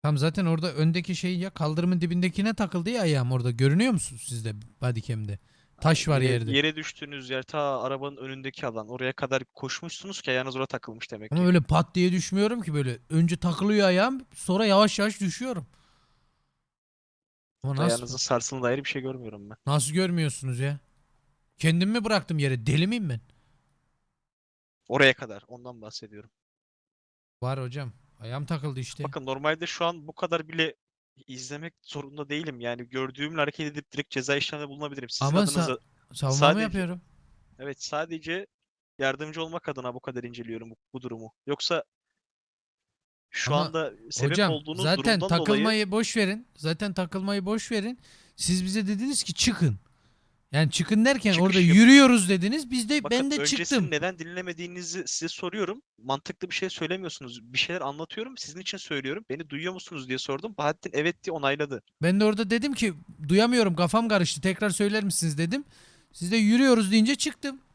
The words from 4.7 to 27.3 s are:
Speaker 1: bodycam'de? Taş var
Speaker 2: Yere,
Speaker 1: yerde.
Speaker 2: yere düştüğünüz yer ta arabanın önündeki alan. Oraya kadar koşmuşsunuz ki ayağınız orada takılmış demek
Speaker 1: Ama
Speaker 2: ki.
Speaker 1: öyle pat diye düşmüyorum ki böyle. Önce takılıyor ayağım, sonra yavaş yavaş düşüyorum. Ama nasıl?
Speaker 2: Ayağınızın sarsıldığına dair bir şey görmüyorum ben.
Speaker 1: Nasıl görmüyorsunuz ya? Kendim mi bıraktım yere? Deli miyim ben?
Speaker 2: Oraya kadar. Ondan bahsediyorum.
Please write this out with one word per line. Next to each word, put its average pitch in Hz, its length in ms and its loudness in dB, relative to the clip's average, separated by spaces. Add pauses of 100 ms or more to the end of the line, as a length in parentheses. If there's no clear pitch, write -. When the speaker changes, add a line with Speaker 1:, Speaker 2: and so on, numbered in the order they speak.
Speaker 1:
bodycam'de? 110 580 -4 (420)
Taş 156 280 2
var 139 120 4
Speaker 2:
Yere, 127 120 4
Speaker 1:
yerde. 117 200 0
Speaker 2:
yere 151 240 2
düştüğünüz 143 540 -12
yer 131 120 -4
ta 139 400 -2
arabanın 135 340 -6
önündeki 135 500 -10
alan. 110 220 -6
Oraya 127 240 -4
kadar 131 320 -2 (100)
koşmuşsunuz - 680 -10
ki - 80 -4
ayağınız 127 260 -2
orada 135 100 -2
takılmış - 460 -10
demek 110 200 -10
Speaker 1:
Ama 160 80 2
Speaker 2:
ki. 180 60 4
Speaker 1:
öyle 180 140 6
pat - 340 2
diye 180 180 2
düşmüyorum 202 500 0
ki 160 120 -6
böyle. 127 240 -2 (120)
Önce 165 260 2
takılıyor 196 500 2
ayağım, 226 480 2
sonra 196 320 0
yavaş 202 320 6
yavaş 202 220 -2
düşüyorum. 196 460 -4 (2000)
Ama 135 140 -4
nasıl? 143 100 0
Speaker 2:
Ayağınızın 123 300 -2
sarsıldığına 123 480 -2
dair 135 200 0
bir - 40 -6
şey 135 140 -6
görmüyorum 110 480 -10
ben. 110 60 -16 (100)
Speaker 1:
Nasıl 147 260 0
görmüyorsunuz 156 680 -2
ya? 139 200 -4 (800)
Kendim 170 320 4
mi 226 140 0
bıraktım 190 340 0
yere? 131 280 0
Deli 156 200 4
miyim 214 220 -2
ben? 117 120 -4 (1700)
Speaker 2:
Oraya 135 260 6
kadar. 104 340 -10
Ondan 120 340 -18
bahsediyorum. 104 480 -18 (1120)